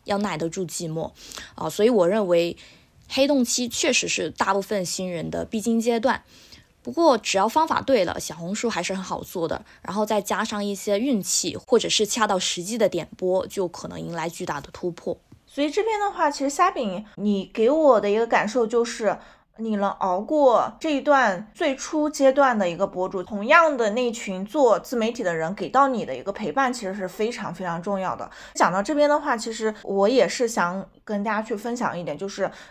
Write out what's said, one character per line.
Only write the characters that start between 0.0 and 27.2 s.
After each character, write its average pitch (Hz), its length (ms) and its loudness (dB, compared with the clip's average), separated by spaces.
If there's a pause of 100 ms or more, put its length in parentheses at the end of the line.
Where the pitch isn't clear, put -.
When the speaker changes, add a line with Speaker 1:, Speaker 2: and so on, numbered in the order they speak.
Speaker 1:
要 202 160 -2
耐 190 180 -2
得 165 100 -2
住 185 160 -4
寂 160 300 -8
寞， 160 160 -6 (460)
啊， 160 120 -6
所 202 160 0
以 226 60 8
我 190 180 6
认 202 200 2
为 170 280 2 (540)
黑 269 180 2
洞 269 160 4
期 247 240 -2
确 277 240 0
实 208 160 0
是 170 220 -2
大 196 240 0
部 196 80 0
分 196 240 -2
新 185 260 -6
人 165 200 -6
的 165 120 -4
必 220 160 -6
经 226 220 2
阶 233 180 2
段。 233 220 0 (640)
不 240 80 -12
过 302 260 4
只 - 220 -2
要 202 80 4
方 311 200 2
法 - 140 0
对 208 240 2
了， - 140 -4
小 - 160 -10
红 170 180 -8
书 226 160 -4
还 175 140 -4
是 190 100 -4
很 190 100 -6
好 - 200 -8
做 165 240 -6
的， - 160 -6 (180)
然 - 100 -10
后 208 140 -2
再 214 160 0
加 202 220 -2
上 208 200 -6
一 202 120 -4
些 202 240 0
运 247 240 0
气， - 340 -2
或 - 220 2
者 165 100 -4
是 208 160 2
恰 214 220 0
到 190 100 2
时 - 260 -4
机 220 140 -8
的 208 100 4
点 170 300 -4
播， 185 300 -2
就 185 200 -4
可 170 200 -12
能 175 120 -12
迎 165 140 -10
来 165 160 -4
巨 180 160 -12
大 147 160 -6
的 - 100 -16
突 175 200 -6
破。 - 260 -8 (280)
Speaker 2:
所 - 180 -4
以 311 60 0
这 392 140 0
边 427 160 0
的 403 100 -2
话， 330 220 0
其 - 80 -6
实 277 100 0
虾 370 220 2
饼， 214 340 -6 (120)
你 196 360 -2
给 226 160 4
我 277 320 6
的 208 80 2
一 202 80 2
个 233 80 2
感 214 220 2
受 233 180 0
就 233 180 2
是， 226 320 -2 (420)
你 220 180 -2
能 196 120 0
熬 190 320 0
过 220 600 4
这 302 160 -2
一 269 40 0
段 254 540 2
最 294 220 0
初 302 340 -2
阶 269 220 4
段 262 260 4
的 196 100 2
一 170 80 -2
个 190 120 0
博 185 200 -2
主， 185 140 -6
同 202 240 -8
样 311 320 6
的 220 140 0
那 240 200 0
群 190 320 -8
做 226 360 4
自 - 160 -8
媒 226 160 0
体 240 100 -6
的 175 140 -2
人 160 180 -2
给 202 160 -6
到 269 180 4
你 240 160 -2
的 131 120 -8
一 123 80 -10
个 196 80 -6
陪 202 200 -6
伴， 262 220 0
其 208 140 -8
实 190 80 -6
是 185 120 -6
非 220 240 -4